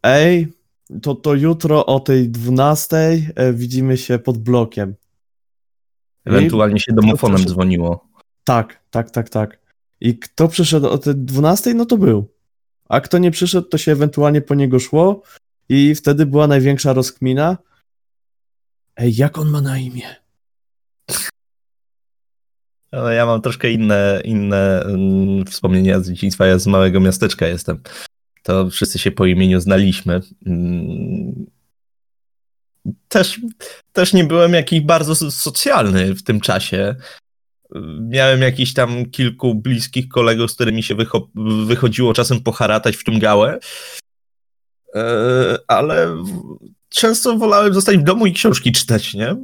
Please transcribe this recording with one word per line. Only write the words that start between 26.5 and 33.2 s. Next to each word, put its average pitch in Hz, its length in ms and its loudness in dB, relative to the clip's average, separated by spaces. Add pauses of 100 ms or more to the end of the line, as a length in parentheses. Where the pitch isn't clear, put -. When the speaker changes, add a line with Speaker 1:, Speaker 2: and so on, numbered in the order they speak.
Speaker 2:
z 92 80 -2
małego 95 320 4
miasteczka 92 480 0
jestem. 87 340 -6 (640)
To 92 260 0
wszyscy - 300 -4
się - 120 -2
po 123 140 0
imieniu 92 340 2
znaliśmy. 95 600 0 (240)
Mm. 87 1000 -6 (1600)
Też, 196 340 -2 (520)